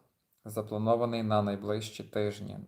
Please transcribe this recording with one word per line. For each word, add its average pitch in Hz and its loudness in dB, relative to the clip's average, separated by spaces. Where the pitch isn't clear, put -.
запланований 110 2
на 107 4
найближчі 101 -2
тижні. 104 -4